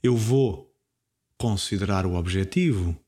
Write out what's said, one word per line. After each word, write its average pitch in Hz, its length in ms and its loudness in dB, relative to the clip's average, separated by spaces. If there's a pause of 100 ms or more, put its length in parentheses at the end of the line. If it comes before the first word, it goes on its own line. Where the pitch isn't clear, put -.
eu 123 140 2
vou 113 580 0 (640)
considerar 98 680 0
o 90 100 -2
objetivo 95 800 0 (100)